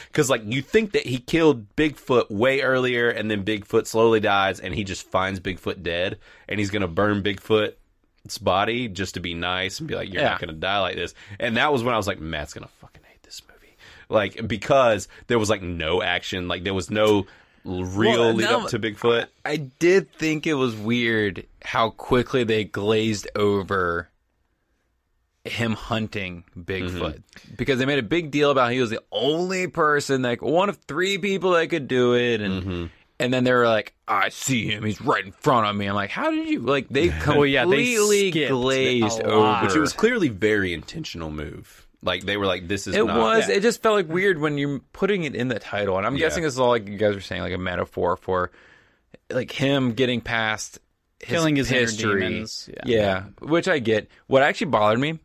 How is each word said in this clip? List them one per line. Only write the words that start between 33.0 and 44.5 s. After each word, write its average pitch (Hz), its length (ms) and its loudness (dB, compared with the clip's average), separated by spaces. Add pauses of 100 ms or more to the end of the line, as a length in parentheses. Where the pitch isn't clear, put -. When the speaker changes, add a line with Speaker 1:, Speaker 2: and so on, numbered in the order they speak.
Speaker 2:
and 123 140 0
then 127 120 2
they 127 80 4
were 120 140 6
like, 110 260 2 (140)
"I 101 220 0
see 117 400 -2
him, 107 140 -4
he's 107 180 -4
right 110 240 0
in 98 60 -16
front 123 360 2
of 104 80 0
me." 101 120 -2
I'm 101 80 -2
like, 101 140 -2
"How 320 220 -2
did 311 180 -4
you, 311 120 -2
like," 135 280 -2
they 156 200 2
Speaker 3:
<laughs> 156 180 -4
Well, 147 180 4
yeah, 139 200 2
they 120 40 2 (260)
Speaker 2:
completely 208 360 4
Speaker 3:
skipped 147 200 0
a - 20 0
Speaker 2:
glazed 131 500 2
Speaker 3:
lot. 110 220 -2
Speaker 2:
over. 110 420 4
Speaker 1:
Which 95 80 2
it - 40 4
was - 140 0
clearly 220 360 2
very 101 440 0
intentional 80 580 -10
move. - 540 -12 (180)
Like, 90 220 -2
they 98 120 -2
were 98 80 0
like, 90 220 -2
"This 98 180 -4
is - 100 -2
Speaker 2:
It 214 100 2
Speaker 1:
not" 226 120 0
Speaker 2:
was. 220 320 2
Speaker 3:
Yeah. 196 60 2
Speaker 2:
It 202 60 0
just 226 200 0
felt, 220 140 4
like, 185 140 0
weird 180 300 2
when 147 180 0